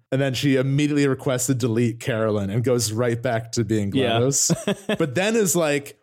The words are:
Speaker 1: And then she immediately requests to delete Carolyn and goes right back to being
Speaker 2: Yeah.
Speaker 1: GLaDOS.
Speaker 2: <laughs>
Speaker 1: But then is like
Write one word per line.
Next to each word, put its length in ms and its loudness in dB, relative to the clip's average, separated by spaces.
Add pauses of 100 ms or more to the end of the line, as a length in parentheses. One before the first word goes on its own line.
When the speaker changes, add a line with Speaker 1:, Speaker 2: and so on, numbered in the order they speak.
(120)
Speaker 1:
And 100 2
then 140 0
she 220 2
immediately 500 2
requests 400 -2
to 80 2
delete 460 0
Carolyn 500 0
and 120 0
goes 280 0
right 280 0
back 340 -4
to 100 0
being 320 0
Speaker 2:
Yeah. 240 2
Speaker 1:
GLaDOS. 800 0
Speaker 2:
<laughs> 0 -
Speaker 1:
But 180 -2
then 220 0
is 180 2
like 480 0